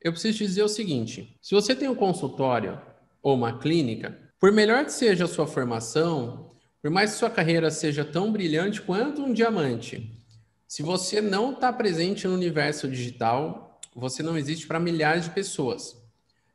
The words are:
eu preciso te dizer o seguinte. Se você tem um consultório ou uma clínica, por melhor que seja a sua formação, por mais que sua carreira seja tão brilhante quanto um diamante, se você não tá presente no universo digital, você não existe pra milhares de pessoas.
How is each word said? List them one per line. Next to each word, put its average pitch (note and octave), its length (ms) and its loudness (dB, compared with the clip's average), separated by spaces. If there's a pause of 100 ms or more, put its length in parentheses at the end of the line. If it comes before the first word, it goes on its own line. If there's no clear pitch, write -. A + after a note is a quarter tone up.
eu E3 120 0
preciso G#3+ 260 -2
te G#3 80 -2
dizer F#3+ 160 0
o G#3 60 2
seguinte. D3 760 -4
Se - 100 -8
você G#3 220 4
tem C4+ 140 -2
um B3 80 -2
consultório C3 840 0 (400)
ou C#3 140 2
uma A#2 240 0
clínica, C#3+ 580 -2 (220)
por G3 140 8
melhor G#3+ 320 6
que D4 80 -6
seja F#3 320 2
a E3 40 0
sua D#3 200 -2
formação, B2 1040 -2 (280)
por D3+ 120 -2
mais G#3 200 2
que - 60 -10
sua A3+ 120 2
carreira E3 420 2
seja D3+ 320 -2
tão F3 260 -2
brilhante F#3 500 0
quanto C#4 420 -2
um C4+ 100 -2
diamante, D#3+ 840 -2 (520)
se - 120 -10
você F#3 400 -2
não G#3+ 320 0
tá B3+ 200 0
presente G3 560 0
no F#3 60 0
universo D3+ 520 0
digital, B2 960 -2 (160)
você C3 260 -6
não E3 160 -2
existe D3+ 300 -6
pra E3 100 4
milhares E3 460 4
de E3 60 -6
pessoas. - 680 -2 (540)